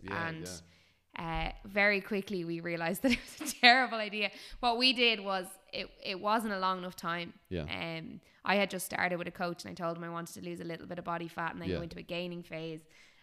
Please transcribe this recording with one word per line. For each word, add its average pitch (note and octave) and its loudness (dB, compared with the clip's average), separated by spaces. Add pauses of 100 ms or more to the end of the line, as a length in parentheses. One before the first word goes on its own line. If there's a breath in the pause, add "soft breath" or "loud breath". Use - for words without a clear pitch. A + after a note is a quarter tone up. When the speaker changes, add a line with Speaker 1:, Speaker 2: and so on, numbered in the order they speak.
Speaker 1:
Yeah, E3 -2
Speaker 2:
And, D#3+ -8
Speaker 1:
yeah. F3+ -8 (640 soft breath)
Speaker 2:
uh, E3 -2 (160)
very G3+ 4
quickly F#3+ -2
we E3+ -2
realized E3+ -2
<laughs> - -
that B3+ 6
it A#3 2 (220)
was D4+ -6
a - -4
terrible A#3+ 8
idea. G#3 -2 (300 loud breath)
What A#3+ 4
we B3+ 8
did A#3 4
was, F#3+ -2 (260)
it, - -6 (120)
it F#3 -4
wasn't G#3+ 2
a F#3+ -2
long F#3 2
enough F3+ -6
time. E3+ -4 (160)
Speaker 1:
Yeah. F2 -2
Speaker 2:
Um, D#3+ -6 (240 soft breath)
I F#3+ 4
had G3 2
just F#3 -6
started F3+ 0
with E3+ -6
a - -10
coach F3 -4
and F#3 -10
I F3+ -10
told E3+ -4
him E3+ -8
I E3+ -8
wanted E3+ -8
to - -14
lose F3 -8
a F3 -10
little E3 -8
bit F3 -8
of E3+ -10
body E3+ -4
fat E3 -4
and F3+ -10
then F3 -4
Speaker 1:
Yeah. F3+ 0
Speaker 2:
go F3 -2
into E3+ -10
a E3+ -12
gaining F3 -6
phase. D#3+ -8 (420 soft breath)